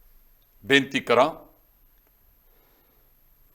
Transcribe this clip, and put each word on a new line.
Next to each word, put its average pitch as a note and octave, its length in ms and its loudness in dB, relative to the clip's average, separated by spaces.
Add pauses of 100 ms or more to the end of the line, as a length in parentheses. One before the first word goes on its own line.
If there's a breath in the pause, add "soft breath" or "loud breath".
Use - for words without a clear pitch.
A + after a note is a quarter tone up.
(640)
ਬੇਨਤੀ C3+ 340 0
ਕਰਾਂ, B2+ 360 0 (2250)